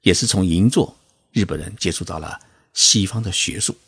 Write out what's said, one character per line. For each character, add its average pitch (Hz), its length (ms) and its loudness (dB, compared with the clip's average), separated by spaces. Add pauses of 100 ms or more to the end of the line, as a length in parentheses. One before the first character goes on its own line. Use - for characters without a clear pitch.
也 92 120 2
是 113 140 0
从 98 180 2
银 90 240 4
座， - 280 0 (340)
日 101 140 0
本 78 140 -6
人 87 200 -12
接 87 140 -2
触 85 120 -6
到 82 140 -10
了 76 200 -12 (360)
西 - 320 4
方 113 160 -4
的 107 80 -4
学 - 300 -4
术。 - 160 -4 (120)